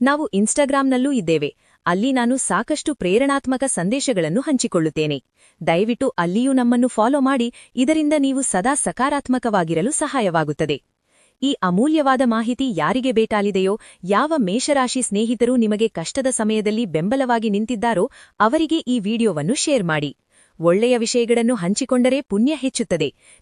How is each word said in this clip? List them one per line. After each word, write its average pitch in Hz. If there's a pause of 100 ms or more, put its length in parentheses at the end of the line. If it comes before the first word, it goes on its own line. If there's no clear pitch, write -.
ನಾವು 285
Instagram-ನಲ್ಲೂ 269
ಇದ್ದೇವೆ, 160 (300)
ಅಲ್ಲಿ 196
ನಾನು 247
ಸಾಕಷ್ಟು 247
ಪ್ರೇರಣಾತ್ಮಕ 262
ಸಂದೇಶಗಳನ್ನು 196
ಹಂಚಿಕೊಳ್ಳುತ್ತೇನೆ. 160 (440)
ದಯವಿಟ್ಟು 214
ಅಲ್ಲಿಯೂ 208
ನಮ್ಮನ್ನು 247
ಫಾಲೋ 247
ಮಾಡಿ, 254 (220)
ಇದರಿಂದ 302
ನೀವು 269
ಸದಾ 240
ಸಕಾರಾತ್ಮಕವಾಗಿರಲು 226
ಸಹಾಯವಾಗುತ್ತದೆ. 165 (600)
ಈ 269
ಅಮೂಲ್ಯವಾದ 262
ಮಾಹಿತಿ 233
ಯಾರಿಗೆ 214
ಬೇಕಾಗಿದೆಯೋ, 202 (240)
ಯಾವ 214
ಮೇಷರಾಶಿ 254
ಸ್ನೇಹಿತರು 233
ನಿಮಗೆ 214
ಕಷ್ಟದ 240
ಸಮಯದಲ್ಲಿ 214
ಬೆಂಬಲವಾಗಿ 226
ನಿಂತಿದ್ದಾರೋ, 214 (280)
ಅವರಿಗೆ 302
ಈ 247
ವಿಡಿಯೋವನ್ನು 202
ಶೇರ್ 285
ಮಾಡಿ. 151 (420)
ಒಳ್ಳೆಯ 208
ವಿಷಯಗಳನ್ನು 233
ಹಂಚಿಕೊಂಡರೆ 247
ಪುಣ್ಯ 247
ಹೆಚ್ಚುತ್ತದೆ. 208 (280)